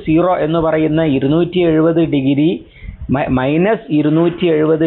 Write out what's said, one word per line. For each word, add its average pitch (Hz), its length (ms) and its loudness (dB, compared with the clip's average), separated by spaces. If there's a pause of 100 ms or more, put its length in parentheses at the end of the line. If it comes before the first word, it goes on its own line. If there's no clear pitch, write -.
zero 170 260 2 (120)
എന്ന് 165 220 -2
പറയുന്ന 156 360 0 (140)
ഇരുന്നൂറ്റി 165 440 0 (100)
എഴുപത് 160 320 2 (120)
ഡിഗ്രി, 139 360 0 (600)
മ-, 139 180 -2 (100)
മൈനസ് 160 520 0
ഇരുന്നൂറ്റി 160 560 0
എഴുപത് 156 400 2